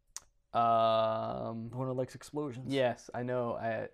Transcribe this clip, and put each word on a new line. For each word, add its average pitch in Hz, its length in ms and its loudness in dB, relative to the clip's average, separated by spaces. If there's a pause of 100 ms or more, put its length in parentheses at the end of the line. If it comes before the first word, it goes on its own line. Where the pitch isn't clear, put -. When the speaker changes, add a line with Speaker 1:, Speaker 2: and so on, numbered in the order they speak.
(540)
Speaker 1:
Um, 113 1160 2
Speaker 2:
The 120 80 -8
one 131 100 -2
who 131 60 -2
likes 127 220 -4
explosions. 135 580 -6
Speaker 1:
Yes, 123 400 2
I 120 80 -4
know. 123 320 0
I, 110 400 -2